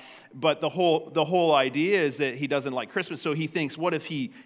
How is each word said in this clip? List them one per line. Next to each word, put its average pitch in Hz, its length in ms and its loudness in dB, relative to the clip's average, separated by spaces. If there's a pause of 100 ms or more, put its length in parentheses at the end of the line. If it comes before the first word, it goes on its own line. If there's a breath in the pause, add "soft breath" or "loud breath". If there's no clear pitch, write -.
(340 loud breath)
But 147 260 0
the 156 80 0
whole, 160 460 2
the 160 100 4
whole 165 300 4
idea 147 480 2
is 135 160 0
that 135 160 -2
he 139 140 -4
doesn't 139 240 -2
like 123 180 -6
Christmas. 170 320 -6
So 156 120 0
he 156 120 -2
thinks, 151 320 -4
"What 170 160 0
if 160 120 -4
he, 143 260 -6 (120 loud breath)